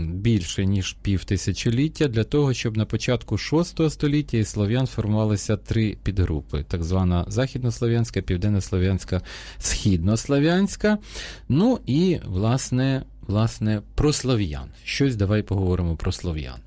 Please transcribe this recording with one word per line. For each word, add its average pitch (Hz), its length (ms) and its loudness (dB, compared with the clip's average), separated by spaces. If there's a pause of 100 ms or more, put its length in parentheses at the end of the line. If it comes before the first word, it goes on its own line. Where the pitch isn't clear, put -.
більше, 98 580 0
ніж 98 360 0
півтисячоліття, 117 1080 0
для 110 160 0
того, 143 300 2
щоб 110 220 -4
на 110 80 2
початку 117 540 -2
шостого 160 520 0
століття 147 460 0
із 110 120 2
слов'ян 110 380 0
сформувалися 107 680 0
три 110 460 0
підгрупи. 85 640 -2
Так 85 160 -4
звана 90 440 2
західнослов'янська, 117 960 0
південнослов'янська, 92 960 0 (800)
східнослов'янська. 160 1000 2 (500)
Ну 208 380 4
і, 160 400 2
власне, 127 760 0 (240)
власне, 107 560 0 (120)
про 147 180 4
слов'ян. 98 560 -2 (160)
Щось 135 320 0
давай 104 260 2
поговоримо 90 540 0
про 92 160 -2
слов'ян. 76 440 -6 (100)